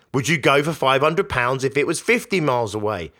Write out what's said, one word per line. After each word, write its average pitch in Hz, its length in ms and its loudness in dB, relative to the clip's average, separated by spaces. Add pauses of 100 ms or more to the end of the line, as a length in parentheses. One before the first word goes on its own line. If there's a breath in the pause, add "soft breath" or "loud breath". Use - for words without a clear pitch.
(140)
Would 127 120 -2
you 156 120 0
go 143 240 4
for 160 100 -4
five 135 300 2
hundred 165 260 0
pounds 127 360 -2
if 131 120 -4
it 147 100 2
was 165 140 -4
fifty 214 400 0
miles 120 340 0
away? 104 460 -4